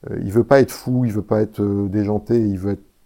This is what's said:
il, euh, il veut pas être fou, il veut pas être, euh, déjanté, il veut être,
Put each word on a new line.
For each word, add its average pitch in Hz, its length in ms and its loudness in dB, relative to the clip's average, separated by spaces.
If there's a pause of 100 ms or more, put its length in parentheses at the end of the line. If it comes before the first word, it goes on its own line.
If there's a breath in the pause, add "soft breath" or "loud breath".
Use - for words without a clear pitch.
il, - 40 -12
euh, - 120 -6
il 98 100 -6
veut 117 120 4
pas 139 160 6
être - 120 2
fou, 127 320 -2
il 113 80 -2
veut 101 100 -4
pas 107 200 0
être, 107 180 -4
euh, 101 280 0
déjanté, 104 520 -2
il 101 180 -2
veut 98 140 -4
être, 95 100 -8 (240)